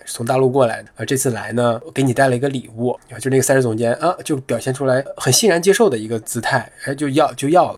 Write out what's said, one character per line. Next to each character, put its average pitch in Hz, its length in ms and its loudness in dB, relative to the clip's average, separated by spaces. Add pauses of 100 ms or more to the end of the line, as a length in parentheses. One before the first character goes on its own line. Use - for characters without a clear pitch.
是 - 80 -12
从 120 100 -8
大 131 140 0
陆 131 140 2
过 131 160 4
来 107 160 -6
的， 110 140 -20
呃， - 80 -6
这 139 120 -2
次 127 140 -2
来 107 220 -6
呢， 117 300 0
我 160 60 -18
给 135 140 -2
你 127 100 2
带 135 140 2
了 127 80 2
一 117 40 -2
个 139 80 -2
礼 131 300 -6
物。” 120 180 -2 (240)
就 - 120 -4
那 - 60 4
个 131 40 4
赛 - 140 2
事 135 80 4
总 113 120 0
监 117 200 0
啊， 175 280 0
就 151 140 -4
表 127 220 -6
现 135 120 -4
出 131 140 -4
来 131 180 2 (140)
很 131 160 0
欣 214 160 4
然 170 100 4
接 185 140 4
受 214 160 4
的 120 80 -4
一 110 100 -8
个 113 120 -4
姿 - 200 -8
态， 117 320 -2 (140)
哎， 135 80 -4
就 143 160 -4
要， 135 240 2
就 139 160 -4
要， 160 280 4